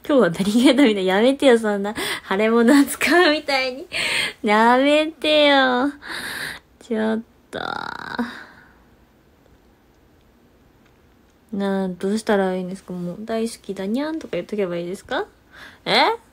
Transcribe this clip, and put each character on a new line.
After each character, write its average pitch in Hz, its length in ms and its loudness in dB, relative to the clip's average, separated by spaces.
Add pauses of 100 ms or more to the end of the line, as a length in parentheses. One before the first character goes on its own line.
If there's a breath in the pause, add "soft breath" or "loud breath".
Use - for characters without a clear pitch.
(120)
今 277 80 6
日 - 40 6
は 175 40 2
ナ 170 160 -2
ビ 202 80 0
ゲ 247 200 6
ー 240 40 4
タ 277 60 6
ー 262 60 6
み 214 60 2
た 202 60 -2
い 185 60 -2
な。 185 80 2
や 202 80 2
め 254 100 4
て 277 140 0
よ、 240 120 8
そ 208 200 -2
ん 196 40 -4
な。 202 120 -6 (340 loud breath)
腫 190 80 -2
れ 220 140 0
物 233 280 6
扱 311 520 2
う - 20 0
み 302 120 -2
た 269 180 -2
い 262 100 -4
に。 294 160 -14 (540 loud breath)
や 226 340 4
め 294 300 4
て 302 400 2
よ。 269 440 2 (880 loud breath)
ち - 140 -8
ょ 220 220 -2
っ 226 60 -6 (280)
と。 - 80 -10 (4000 loud breath)
な 196 300 -2
あ、 185 40 -4
ど 185 220 -6
う 214 80 -2
し 220 60 -8
た 214 120 2
ら 190 180 0
い 185 60 -4
い - 20 -8
ん 180 60 -8
で 190 80 -10
す - 80 -20
か？ - 80 -14
も 175 220 -8
う、 - 100 -14
「大 226 240 -4
好 - 80 -12
き - 180 -14
だ 190 120 -8
に 226 160 -4
ゃ 311 100 -6
ん」 320 80 -8
と 285 80 -16
か - 40 -10
言 175 100 -6
っ 175 40 -12
と - 80 -10
け 202 120 -2
ば 175 100 -6
い 175 80 -6
い - 20 -8
で 180 100 -8
す - 60 -20
か？ 330 240 -6 (600 loud breath)
え？ 240 220 2 (240)